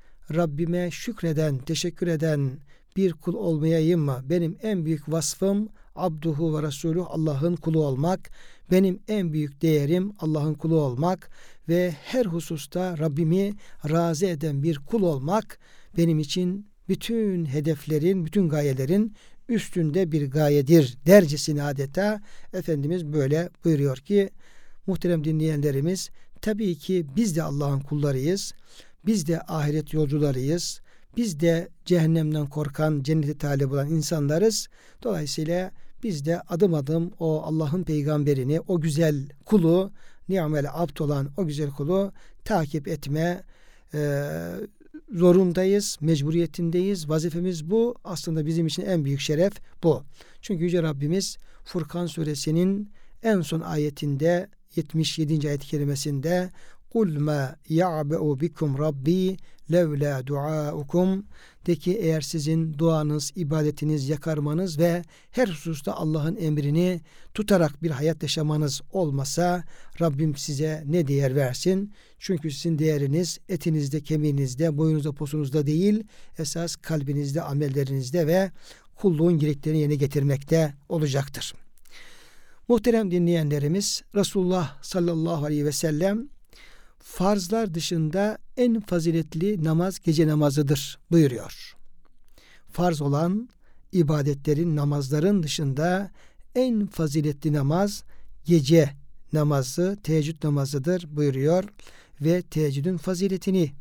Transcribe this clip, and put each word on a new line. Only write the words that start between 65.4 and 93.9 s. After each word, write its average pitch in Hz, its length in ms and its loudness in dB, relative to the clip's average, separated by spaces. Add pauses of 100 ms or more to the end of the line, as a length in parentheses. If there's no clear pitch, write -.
hususta 165 460 -6
Allah'ın 156 420 -2
emrini 160 680 0 (320)
tutarak 185 500 2
bir 165 80 -2
hayat 151 320 -2
yaşamanız 151 580 0 (100)
olmasa 170 720 0 (380)
Rabbim 156 340 2
size 156 520 -4
ne 160 200 2
değer 139 280 2
versin? 175 580 0 (260)
Çünkü 160 320 -2
sizin 160 280 -2
değeriniz 151 600 0 (100)
etinizde, 156 520 -2
kemiğinizde, 147 760 0
boyunuzda, 156 340 2
posunuzda 143 560 -2
değil, 196 360 2 (340)
esas 165 380 -6
kalbinizde, 143 640 -2
amellerinizde 139 880 -2
ve 185 240 2 (440)
kulluğun 170 440 4
gereklerini 151 400 0
yerine 147 160 2
getirmekte 143 800 2 (160)
olacaktır." 139 640 -2 (1160)
Muhterem 226 440 4
dinleyenlerimiz, 170 920 2 (140)
Resulullah 185 680 0
sallallahu 170 640 0
aleyhi 147 200 0
ve 151 60 0
sellem, 180 560 0 (720)
"Farzlar 196 760 0
dışında 165 640 -2 (200)
en 240 220 4
faziletli 165 840 0
namaz 165 360 2
gece 160 280 4
namazıdır." 147 720 2 (120)
buyuruyor. 143 640 2 (960)
"Farz 170 300 0
olan 170 480 0 (420)